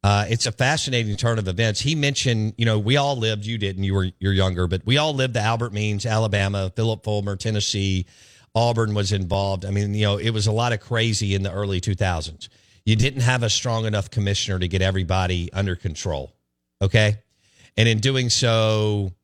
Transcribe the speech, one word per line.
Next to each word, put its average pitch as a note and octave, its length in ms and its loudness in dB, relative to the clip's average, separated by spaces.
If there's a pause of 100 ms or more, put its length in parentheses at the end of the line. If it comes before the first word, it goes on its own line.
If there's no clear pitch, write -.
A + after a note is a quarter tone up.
Uh, G2+ 260 4
it's A#2 160 0
a A#2+ 60 -2
fascinating B2 640 -2
turn A#2 200 0
of G2 100 -2
events. G#2+ 340 0
He D3+ 140 0
mentioned, B2 640 0
you A#2 80 0
know, A2 140 2
we G#2+ 160 2
all C#3+ 220 0
lived, A2 280 -2
you A2+ 120 -6
didn't, G2 260 -4
you F#2+ 100 0
were, F#2 160 2 (100)
you're G2 140 0
younger, F#2 340 2
but F2+ 180 -2
we B2+ 120 2
all D3+ 160 0
lived C3 200 -2
the A2+ 80 -2
Albert A2+ 320 -2
Means, G#2 320 -2
Alabama, G2+ 720 0
Philip A2 280 -2
Fulmer, G2+ 320 -2
Tennessee. G2 680 0 (480)
Auburn A2+ 400 2
was G2+ 180 0
involved. G2 540 -2
I F#2+ 60 -6
mean, G2+ 240 0
you G#2+ 100 2
know, G2+ 120 2
it G#2+ 120 -2
was A2 180 0
a A2 40 2
lot A#2 220 0
of G#2 60 -4
crazy A2+ 560 0
in G2 80 0
the G2 80 -4
early G2 300 -4
two G2 140 -2
thousands. E2 540 -4 (360)
You A2 100 4
didn't C3 260 2
have B2 220 2
a A2 60 0
strong A2+ 360 -2
enough G#2 240 -2
commissioner G2 500 -2
to F2+ 80 0
get F#2 140 0
everybody F#2 720 0
under F#2+ 240 -2
control, D2+ 600 -6 (460)
okay? G#2+ 360 4 (580)
And A2+ 140 4
in A2 100 2
doing B2+ 300 0
so A2 800 2 (120)